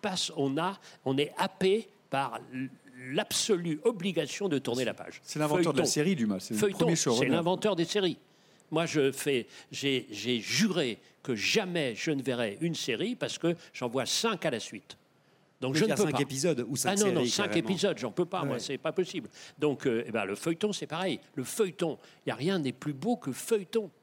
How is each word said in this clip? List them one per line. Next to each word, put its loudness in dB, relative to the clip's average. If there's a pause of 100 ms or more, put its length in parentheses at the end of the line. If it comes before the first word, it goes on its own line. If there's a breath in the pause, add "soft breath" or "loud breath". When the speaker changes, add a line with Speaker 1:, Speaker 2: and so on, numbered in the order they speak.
Speaker 1:
passe, -2
on 0
a, -2 (240 loud breath)
on 2
est 2
happé 2 (240)
par -2 (120)
l-, -6 (440)
l'absolue 0
obligation 0
de 2
tourner 0
la -2
page. -14
Speaker 2:
C'est -8
l'inventeur 4
de 2
la 4
Speaker 1:
Feuilleton. 2
Speaker 2:
série, 4
Dumas. 0
C'est -6
le 0
Speaker 1:
Feuilleton, 2
Speaker 2:
premier 4
showrunner. 4
Speaker 1:
c'est 2
l'inventeur 2
des 2
séries. 0 (540 soft breath)
Moi, 2
je 4
fais, 0 (240 loud breath)
j'ai, 0
j'ai -2
juré 0 (240 soft breath)
que -2
jamais 0
je -4
ne 0
verrai -2
une 0
série -2
parce -6
que 2 (180 loud breath)
j'en -4
vois 0
cinq 0
à 2
la -2
suite. -12 (600 soft breath)
Donc -2
Speaker 3:
Vous 2
Speaker 1:
je 6
Speaker 3:
voulez 2
Speaker 1:
ne 0
Speaker 3:
faire 4
Speaker 1:
peux 2
Speaker 3:
cinq 0
Speaker 1:
pas. 2
Speaker 3:
épisodes 0
ou -4
cinq 0
Speaker 1:
Ah 2
non, 4
non, 2
Speaker 3:
séries, 2
Speaker 1:
cinq 2
Speaker 3:
carrément. 0
Speaker 1:
épisodes, 0
j'en -4
peux 0
pas, -4
moi, -2
Speaker 3:
Ouais. -4
Speaker 1:
c'est -6
pas -4
possible. -2 (320 loud breath)
Donc, 2
euh, 2
eh -10
ben, 0
le -2
feuilleton, -2
c'est -6
pareil. -2 (160 loud breath)
Le -4
feuilleton, -2 (280 loud breath)
il -2
n'y -2
a -4
rien 0
n'est -2
plus -6
beau -2
que -6
feuilleton. -2 (120)